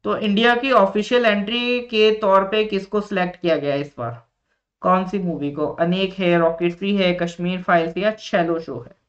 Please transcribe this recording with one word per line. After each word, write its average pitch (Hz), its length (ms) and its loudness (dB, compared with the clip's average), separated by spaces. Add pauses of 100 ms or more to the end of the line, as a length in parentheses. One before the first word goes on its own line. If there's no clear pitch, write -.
तो 208 120 -2
India 220 400 2
की 262 160 -2
official 214 520 2
entry 240 560 0
के 220 380 2
तौर 196 300 2
पे 214 160 0
किसको 202 360 -2
select 180 400 -4
किया 160 160 2
गया 143 180 -2
इस 143 240 -6
बार? 120 280 -10 (540)
कौन 185 280 2
सी 208 100 -4
movie 143 340 -4
को? 147 140 -2
अनेक 185 480 -2
है, 175 240 2
रॉकेटरी 175 580 0
है, 180 180 2
Kashmir 175 480 -4
Files 165 340 0
या 214 200 -2
शैलो 165 440 -2
शो 131 200 -12
है? - 160 -20 (120)